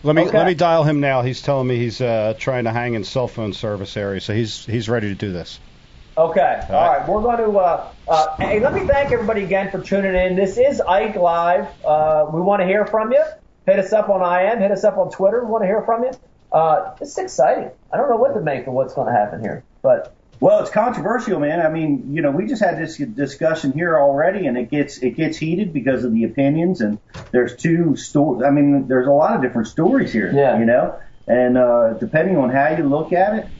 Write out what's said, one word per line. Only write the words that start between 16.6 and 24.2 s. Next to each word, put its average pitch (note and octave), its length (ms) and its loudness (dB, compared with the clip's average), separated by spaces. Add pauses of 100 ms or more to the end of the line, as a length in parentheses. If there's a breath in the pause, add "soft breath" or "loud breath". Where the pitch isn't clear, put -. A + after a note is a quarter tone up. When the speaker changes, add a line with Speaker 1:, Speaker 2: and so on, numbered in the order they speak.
Speaker 2:
it's - 200 -12
exciting. - 500 0 (240)
I D#3+ 40 -2
don't C4+ 120 0
know A#3 60 4
what B3+ 180 2
to G#3 80 -2
make C3+ 240 -4
of B2+ 80 -8
what's C3 220 -2
gonna A#2+ 160 -2
happen G#2 280 0
here, G2+ 240 -8 (200)
but - 320 0 (240)
Speaker 3:
Well, G#3 220 4
it's - 100 -8
controversial, G#3+ 680 -2
man. D#3 240 -2
I D#3 60 2
mean, C#3+ 460 -4
you E3 80 -2
know, C#3 80 2
we F#3+ 160 -2
just A3 160 -2
had E3 160 0
this D#3 180 -10
discussion C#3+ 720 -4
here D#3+ 280 0
already, D3+ 480 2